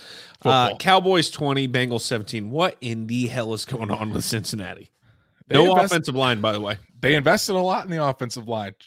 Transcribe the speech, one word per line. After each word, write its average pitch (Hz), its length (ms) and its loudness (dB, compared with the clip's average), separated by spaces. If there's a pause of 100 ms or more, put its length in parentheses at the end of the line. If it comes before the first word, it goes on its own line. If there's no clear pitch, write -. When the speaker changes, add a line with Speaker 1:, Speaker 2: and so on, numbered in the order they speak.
(420)
Speaker 1:
Football. 123 320 4
Speaker 2:
Uh, - 40 -10
Cowboys 185 520 4
twenty, 139 380 -2
Bengals 123 340 -2
seventeen. 107 500 -6
What 160 280 -2
in 113 280 -6
the 120 200 -2
hell 113 260 -4
is 107 120 -6
going 113 260 -6
on 110 220 -4
with - 100 -4
Cincinnati? 104 680 -8 (580)
Speaker 1:
They 131 80 2
Speaker 2:
No 175 160 8
Speaker 1:
invest- 185 200 4
Speaker 2:
offensive 151 240 0
line, 127 240 2
by 107 140 0
the 104 80 -4
way. 104 160 -4 (240)
Speaker 1:
They 143 140 4
invested 175 400 2
a 185 40 2
lot 185 240 0
in 180 80 -10
the 160 100 -2
offensive 127 460 -4
line. 107 280 -6 (120)